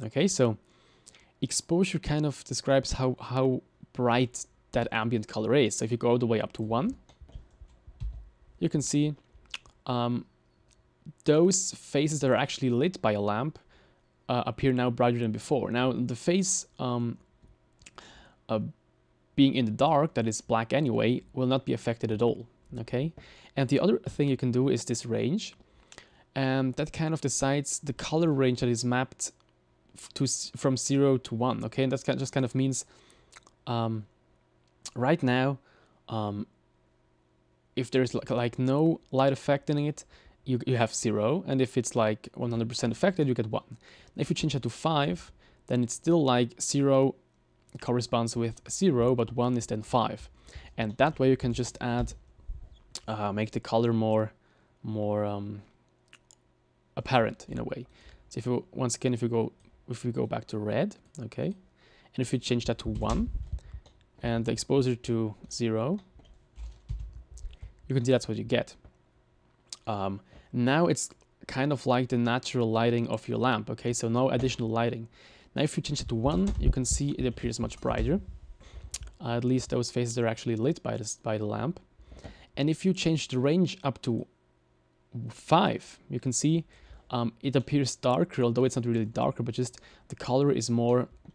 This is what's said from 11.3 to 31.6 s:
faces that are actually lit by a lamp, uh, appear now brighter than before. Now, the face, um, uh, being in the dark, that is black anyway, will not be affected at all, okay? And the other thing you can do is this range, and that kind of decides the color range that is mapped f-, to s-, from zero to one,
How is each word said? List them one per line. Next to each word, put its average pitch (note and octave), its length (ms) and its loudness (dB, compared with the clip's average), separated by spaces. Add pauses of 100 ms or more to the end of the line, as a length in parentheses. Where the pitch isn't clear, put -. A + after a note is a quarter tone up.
faces D3 480 0
that C3+ 100 4
are A#2 40 8
actually B2+ 360 0
lit C#3+ 320 2
by A2 80 4
a G#2 100 0
lamp, G#2+ 380 -2 (680)
uh, B2 200 0
appear B2+ 260 0
now B2 160 2
brighter A#2+ 300 2
than A#2 120 0
before. A2 380 -2
Now, B2 220 2
the B2 240 -2
face, F#3 500 0 (140)
um, A#2+ 400 -2 (1300)
uh, A2 120 0 (760)
being C#3 180 6
in B2 120 2
the G#2+ 60 0
dark, D3 440 4
that A2+ 120 0
is A2 140 -4
black A#2 320 0
anyway, A#2+ 480 2 (120)
will B2+ 120 -2
not C3 200 0
be C3 80 -2
affected A#2 380 -4
at G#2+ 120 0
all, A#2 240 0 (320)
okay? B2+ 340 -4 (420)
And C3+ 140 0
the C#3 100 4
other G3 200 4
thing - 280 -2
you C3 100 2
can B2+ 140 0
do B2+ 180 2
is A#2+ 160 0
this A#2+ 200 -4
range, A#2 480 -2 (800)
and C3 440 0
that D3 140 -4
kind D#3+ 220 -2
of D3+ 80 -4
decides C#3+ 560 0
the C#3 160 -8
color D#3+ 400 2
range C3 280 4
that B2 80 2
is A#2 140 0
mapped B2 500 -2 (640)
f-, - 200 -20
to - 80 0
s-, - 320 -4
from C3 220 0
zero C#3 400 4
to B2 180 -6
one, A2+ 300 0